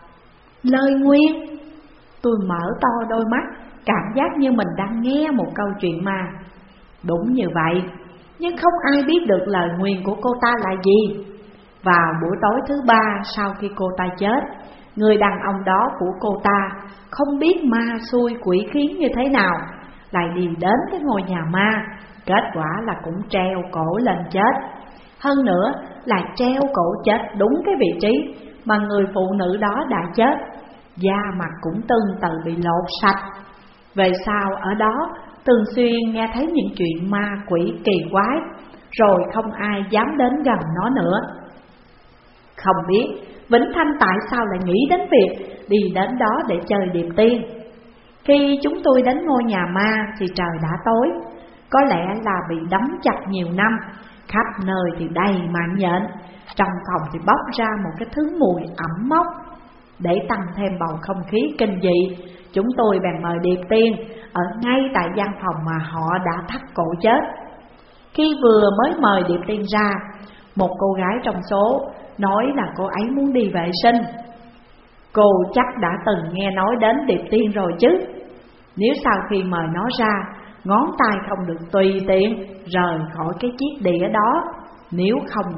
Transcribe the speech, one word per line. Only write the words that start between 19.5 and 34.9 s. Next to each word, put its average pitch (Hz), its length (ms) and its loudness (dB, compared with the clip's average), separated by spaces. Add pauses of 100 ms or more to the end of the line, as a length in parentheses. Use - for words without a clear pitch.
lại 175 240 0
đi 180 120 0 (140)
đến 190 160 4 (140)
cái 381 100 -4
ngôi 226 220 0
nhà 180 180 -4 (120)
ma, 208 300 2 (440)
kết 202 160 4 (120)
quả 156 140 -2 (160)
là 208 100 -4 (100)
cũng 175 240 -6
treo 185 340 0 (100)
cổ 165 300 -2
lên 190 160 2 (120)
chết. 208 220 4 (680)
Hơn 277 240 2
nữa 196 280 2 (320)
là 226 120 0 (180)
treo 254 260 0 (140)
cổ 175 180 0 (120)
chết 220 140 4 (200)
đúng 247 260 2
cái 392 160 0
vị 170 200 2
trí 254 340 0 (300)
mà 208 140 2
người 202 360 0
phụ 190 180 0
nữ 190 280 0
đó 214 300 0
đã 208 80 0 (160)
chết, 247 200 4 (600)
da 196 220 0 (200)
mặt 165 120 -4 (100)
cũng 190 280 -4
tương 208 340 2
tự 175 60 0 (160)
bị 165 120 -4
lột 170 280 0 (180)
sạch. 196 200 2 (720)
Về 190 180 4 (140)
sau 202 340 -2
ở 190 140 -2
đó 220 400 0 (320)